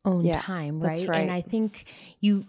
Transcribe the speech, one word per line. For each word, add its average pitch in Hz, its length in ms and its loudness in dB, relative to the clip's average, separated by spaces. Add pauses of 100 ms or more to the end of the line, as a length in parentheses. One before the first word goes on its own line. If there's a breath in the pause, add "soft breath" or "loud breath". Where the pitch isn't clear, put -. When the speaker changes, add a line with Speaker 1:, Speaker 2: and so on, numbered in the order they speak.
Speaker 1:
own 180 220 2
Speaker 2:
Yeah, 170 160 2
Speaker 1:
time, 156 380 -6
Speaker 2:
that's 165 260 -2
Speaker 1:
right? 165 160 0
And 185 80 0
Speaker 2:
right. 180 160 -2
Speaker 1:
I - 20 -18
think 220 380 -2 (360 loud breath)
you, 202 280 4